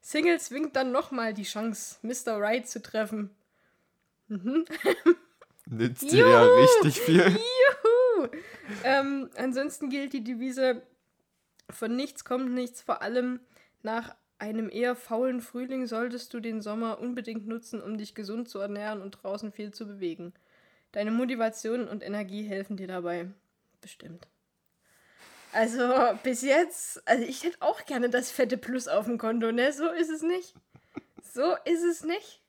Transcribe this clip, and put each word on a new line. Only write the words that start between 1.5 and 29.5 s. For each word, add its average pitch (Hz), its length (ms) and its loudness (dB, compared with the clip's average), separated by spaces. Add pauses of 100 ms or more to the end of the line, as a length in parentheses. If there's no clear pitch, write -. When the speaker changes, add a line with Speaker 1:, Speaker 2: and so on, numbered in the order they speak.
Speaker 1:
Mister 226 380 -4
Right 226 280 -2
zu 220 140 -10
treffen. 208 480 -6 (1000)
Mhm. 220 380 -2 (500)
<laughs> - 500 -20
Speaker 2:
Nützt 123 460 -2
dir 453 160 10
ja 480 180 12
Speaker 1:
Juhu! 508 160 10
Speaker 2:
richtig 494 380 8
viel. 165 220 8
Speaker 1:
Juhu! 480 1040 4 (560)
Ähm, 277 540 0
ansonsten 262 520 -4
gilt 277 220 -6
die 254 120 -8
Devise: 254 580 -2 (880)
Von 233 260 -6
nichts 277 300 -8
kommt 254 280 -4
nichts, 247 280 -6
vor - 200 -6
allem 247 380 -4 (440)
nach 226 320 -8 (240)
einem 214 300 -6
eher 240 280 -2
faulen 247 420 -2
Frühling 254 480 -8
solltest 233 460 -6
du 233 80 -8
den 220 200 -6
Sommer 220 380 -6
unbedingt 226 480 -8
nutzen, 226 340 -10
um 214 160 -8
dich 208 180 -12
gesund 220 340 -10
zu 202 100 -10
ernähren 208 420 -8
und 196 100 -12 (120)
draußen 208 300 -8
viel 208 180 -12
zu 214 160 -14
bewegen. 180 460 -10 (580)
Deine 214 200 -4
Motivation 226 760 -2
und 208 160 -10
Energie 202 400 -8
helfen 196 340 -8
dir 190 100 -10
dabei. 175 400 -6 (540)
Bestimmt. - 460 -20 (1300)
Also, 240 380 2 (320)
bis 247 200 -2
jetzt, 311 640 0
also 240 160 2
ich 262 200 -8
hätte 349 180 -4
auch - 240 -2
gerne 247 260 -2
das 247 200 -2
fette 233 260 -2
Plus 254 300 -6
auf 196 180 0
dem 233 120 -4
Konto, 226 340 -2